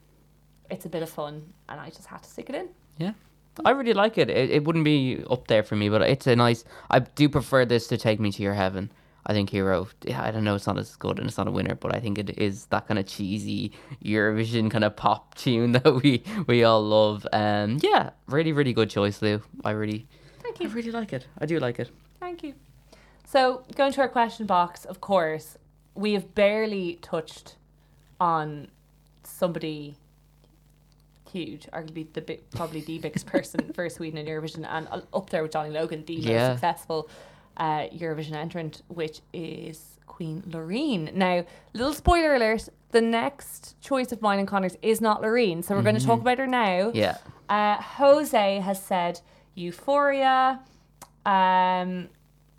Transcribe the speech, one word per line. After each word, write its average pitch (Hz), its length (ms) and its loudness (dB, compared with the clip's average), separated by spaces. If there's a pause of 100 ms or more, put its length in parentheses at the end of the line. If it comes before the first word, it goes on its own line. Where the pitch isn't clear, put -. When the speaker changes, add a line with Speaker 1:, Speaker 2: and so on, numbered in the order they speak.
(720)
Speaker 1:
It's 190 140 -10
a 180 60 -12
bit 165 120 -6
of 165 80 -8
fun, 151 420 -12 (160)
and 143 120 -14
I 143 100 -16
just - 160 -20
had - 160 -18
to - 60 -20
stick - 220 -16
it 254 60 -8
in. 349 120 -8 (300)
Speaker 2:
Yeah. 180 140 -2 (520)
I 214 60 6
really 254 240 2
like 220 240 2
it. 139 120 4
It, 127 200 2
it 147 140 4
wouldn't 165 200 2
be 139 460 2
up - 180 -2
there 110 140 6
for 107 140 -2
me, 104 120 2
but 107 140 4
it's - 240 2
a 123 100 6
nice, 120 280 4 (260)
I 131 100 6
do 147 280 2
prefer 135 360 2
this 117 240 2
to 123 80 0
Take 110 240 2
Me 104 120 2
to 104 100 -6
Your 98 120 0
Heaven. 95 360 -2 (360)
I - 60 -2
think 101 180 0
Hero, 95 380 0 (260)
I 120 160 -4
don't 110 140 -2
know, 104 100 2
it's 101 120 -4
not 98 120 -2
as 101 180 -8
good 101 220 -4
and - 80 -6
it's 110 120 -6
not 98 100 -2
a - 20 -4
winner, 95 240 -2
but - 220 -4
I 104 40 -4
think 104 180 -4
it 101 200 -8
is 104 280 -4
that 101 200 -4
kind 107 120 0
of 98 80 -2
cheesy 101 680 -6 (320)
Eurovision 110 640 0
kind 107 140 2
of 104 100 0
pop - 420 0
tune 120 360 2
<laughs> 123 60 6
that 131 240 4
we, 131 200 4 (240)
we 120 180 6
all 113 180 6
love. 107 500 4
Um, 104 500 2
yeah, 392 280 4 (160)
really, 160 260 0
really 143 220 2
good 110 160 2
choice, 101 320 0
Lou. 107 180 2 (240)
I 110 60 0
really, 107 360 -4 (360)
Speaker 1:
Thank 466 180 -10
you. 349 80 -4
Speaker 2:
I 208 40 -8
really 233 200 -8
like 226 220 -8
it. 127 120 -8 (120)
I 151 80 -4
do 160 120 -2
like 127 200 -2
it. 131 100 -6 (320)
Speaker 1:
Thank 359 220 -12
you. 294 100 -12 (720)
So, 254 380 2 (120)
going 277 200 2
to 269 80 -2
our 247 60 2
question 233 380 -2
box, 175 380 0
of - 160 -14
course, 160 560 0 (380)
we 208 180 -2
have 196 220 -4
barely 202 640 2
touched - 560 -8 (640)
on 151 480 -2 (560)
somebody 156 720 -6 (1400)
huge, 156 400 -10
arguably 160 400 -12
the - 100 -8
bi-, - 160 -12 (160)
probably 160 260 -8
the 160 180 -10
biggest - 280 -10
person - 460 -4
Speaker 2:
<laughs> - 20 -12
Speaker 1:
for 175 140 -6
Sweden 160 300 -10
in 151 80 -10
Eurovision, 156 420 -8
and 160 200 -8 (240)
up 196 180 -6
there 170 120 -2
with 156 100 -6
Johnny 156 180 -4
Logan, 156 360 -6
the 165 100 -8
most 156 100 -4
Speaker 2:
Yeah. 117 280 2
Speaker 1:
successful, 160 540 -4 (480)
uh, 156 320 -2
Eurovision 160 460 -8
entrant, 160 540 -10
which 156 320 -8 (120)
is 165 760 -14
Queen 160 420 -10
Loreen. 170 640 -4
Now, 180 300 2 (280)
little 262 200 -4
spoiler 330 420 4
alert: 220 340 0 (240)
the 233 80 6
next 233 800 -4
choice 254 320 -2
of 214 100 -8
mine 202 160 2
and 196 100 -2
Connor's 190 340 -2
is 214 180 2
not 214 220 2
Loreen, 214 420 2
so 202 100 -2
we're 196 80 2
gonna 214 180 4
talk 226 200 4
Speaker 2:
Mm-hmm. - 20 -
Speaker 1:
about 247 160 2
her 269 80 -2
now. 220 480 2
Speaker 2:
Yeah. 104 220 2 (320)
Speaker 1:
Uh, 208 340 2
Jose 254 800 2
has 190 220 -4
said 175 380 -2 (340)
Euphoria. 262 1080 2 (640)
Um, 185 840 2 (500)